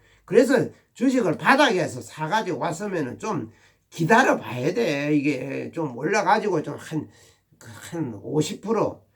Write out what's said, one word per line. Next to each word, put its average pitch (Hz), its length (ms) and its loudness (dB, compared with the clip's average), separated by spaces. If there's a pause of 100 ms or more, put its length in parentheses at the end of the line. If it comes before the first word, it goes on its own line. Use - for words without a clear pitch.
(240)
그래서 233 440 4 (260)
주식을 233 440 0
바닥에서 196 600 2
사가지고 160 600 -4
왔으면은 165 600 -4
좀 160 320 -6 (380)
기다려봐야 185 840 2
돼. 151 420 0
이게 135 580 -2
좀 139 240 -6
올라가지고 190 680 0
좀 139 140 -8
한, - 320 -8 (480)
그 - 100 -20 (240)
한 131 320 -6
오십 151 380 -2
프로, 202 440 -2 (100)